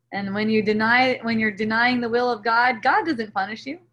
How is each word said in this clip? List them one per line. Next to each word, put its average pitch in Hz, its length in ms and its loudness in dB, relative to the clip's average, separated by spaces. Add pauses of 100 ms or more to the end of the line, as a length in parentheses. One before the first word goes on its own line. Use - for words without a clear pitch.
(120)
And 196 220 -6
when 214 160 -2
you 220 120 4
deny, 226 640 2
when 226 160 -2
you're 214 120 0
denying 220 500 0
the 240 80 -4
will 247 220 2
of 214 120 -6
God, 233 380 2
God 320 240 2
doesn't 226 280 -4
punish 208 320 -6
you. 302 140 -10 (140)